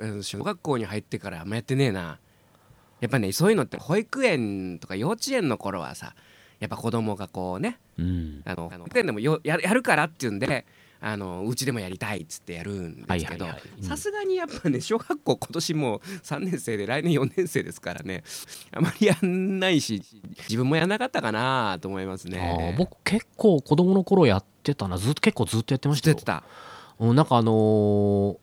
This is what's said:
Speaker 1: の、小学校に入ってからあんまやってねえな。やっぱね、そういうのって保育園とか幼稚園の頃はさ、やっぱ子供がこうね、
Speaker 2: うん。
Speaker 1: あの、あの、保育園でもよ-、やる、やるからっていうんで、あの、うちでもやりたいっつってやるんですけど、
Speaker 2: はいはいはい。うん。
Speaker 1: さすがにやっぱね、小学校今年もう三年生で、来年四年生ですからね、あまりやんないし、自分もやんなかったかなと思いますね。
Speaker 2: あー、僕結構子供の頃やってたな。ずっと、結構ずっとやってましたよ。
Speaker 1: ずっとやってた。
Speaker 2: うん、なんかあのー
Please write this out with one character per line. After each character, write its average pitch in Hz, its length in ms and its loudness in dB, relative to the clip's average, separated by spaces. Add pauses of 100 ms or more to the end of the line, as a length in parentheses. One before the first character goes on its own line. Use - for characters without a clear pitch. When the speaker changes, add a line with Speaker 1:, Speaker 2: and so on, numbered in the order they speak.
Speaker 1:
の、 104 180 -6
小 98 200 -8
学 185 180 -6
校 139 180 0
に 113 60 -2
入 104 140 -6
っ 101 40 -8
て - 160 -8
か 98 120 -8
ら 85 100 -10
あ 82 40 -12
ん 90 40 -10
ま 107 80 -4
や 117 60 -4
っ - 20 -8
て 131 120 -2
ね 139 80 4
え 117 80 2
な。 85 260 -6 (800)
や 117 80 -2
っ - 20 -4
ぱ 139 80 2
ね、 98 140 0
そ 160 140 2
う 208 40 6
い 226 40 6
う - 20 2
の 151 60 2
っ 196 40 -2
て - 120 -10
保 165 180 -2
育 247 300 -2
園 98 540 -2
と - 80 -18
か 95 80 -6
幼 117 140 -2
稚 226 200 -4
園 226 180 0
の 110 80 0
頃 95 240 -4
は 67 140 -8
さ、 - 200 -14 (460)
や 107 60 -6
っ - 20 -6
ぱ 110 80 -8
子 113 140 -4
供 110 260 0
が 95 120 -10
こ 92 260 -4
う 95 60 -6
ね、 233 180 -6 (200)
Speaker 2:
う 87 40 -2
ん。 85 420 -2
Speaker 1:
あ 87 100 -6
の、 85 180 -8
あ 90 40 -14
の、 87 80 -16
保 - 40 -12
育 247 100 -2
園 214 80 2
で 135 60 -2
も 104 80 -4
よ-、 156 240 0
や 165 120 0
る、 160 60 -2
や 180 100 2
る 247 100 2
か 202 140 2
ら 147 80 4
っ 160 60 -4
て 135 160 -8
い - 20 0
う 104 40 -2
ん 98 60 -4
で、 131 280 -2 (340)
あ 107 160 -6
の、 92 300 -6
う 120 80 -2
ち 131 100 -4
で 139 60 -2
も 120 80 -2
や 92 100 -8
り 92 80 -8
た 107 200 -6
い 85 60 -8
っ 78 40 -14
つ - 120 -14
っ - 20 -18
て 87 140 -12
や 85 100 -10
る 101 80 -6
ん 82 340 -8
で 90 140 0
す 78 60 -4
け 87 100 -10
ど、 90 80 -6
Speaker 2:
は 82 80 -8
い - 20 -8
は 71 40 -14
い - 20 -18
は - 60 -20
い。 - 120 -20
う - 20 -12
ん。 98 40 -10
Speaker 1:
さ 92 120 -4
す 415 140 -6
が 415 140 -4
に 381 100 0
や 349 120 -2
っ - 20 -8
ぱ 226 200 -4
ね、 131 120 2
小 220 180 0
学 - 180 -4
校 156 200 0
今 - 160 -10
年 165 220 -2
も 131 240 0
う - 20 -10 (240)
三 147 200 -6
年 170 140 -4
生 113 180 -4
で、 101 100 -4
来 143 180 -2
年 170 80 2
四 135 240 2
年 180 100 2
生 120 160 -2
で - 80 -6
す - 100 -14
か - 140 -8
ら - 80 -10
ね、 95 220 -8 (480)
あ - 80 -4
ま 175 200 0
り 214 60 6
や 185 180 6
ん 190 360 0
な 185 100 2
い 156 100 4
し、 104 220 -4 (460)
自 110 80 -2
分 127 120 2
も 147 60 4
や 160 120 4
ん - 20 2
な 214 100 0
か 247 60 -2
っ 262 60 -4
た - 120 -2
か - 80 0
な 110 500 0
と 95 60 -8
思 95 140 -4
い 95 60 -4
ま 95 120 -6
す - 80 -12
ね。 90 140 -6
Speaker 2:
あ 85 340 -2
ー、 - 20 -2
僕 - 280 0
結 208 220 0 (100)
構 180 260 6
子 - 140 2
供 180 180 6
の 190 80 4
頃 185 240 6
や 98 120 6
っ - 60 -4 (200)
て 143 100 2
た 98 140 -4
な。 90 100 -2
ず 110 140 2
っ - 20 2
と、 - 60 -10
結 - 160 4
構 117 80 2
ず 113 160 0
っ - 20 0
と - 100 0
や 131 40 2
っ - 20 0
て - 80 -2
ま 147 80 4
し 135 60 0
た 160 100 4
よ。 147 60 6
Speaker 1:
ず - 60 -10
っ - 20 -10
と 110 80 0
や 78 60 -2
っ - 40 -12
て - 60 -20 (500)
た。 110 60 0
Speaker 2:
う 117 80 8
ん、 - 20 8
な 147 80 8
ん - 40 4
か 127 100 4
あ 117 60 6
の 113 100 4
ー 104 920 6